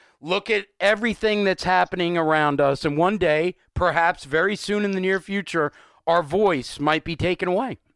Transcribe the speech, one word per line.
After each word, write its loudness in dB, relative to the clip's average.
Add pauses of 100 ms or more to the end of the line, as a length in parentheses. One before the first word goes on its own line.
(220)
Look -4
at -2 (120)
everything 0
that's -2
happening 0
around 2
us. 0
And 0
one 2
day, 0 (180)
perhaps 0
very 0
soon -2
in -2
the -2
near 0
future, -4 (340)
our 2
voice 0
might 0
be -6
taken -2
away." -4 (160)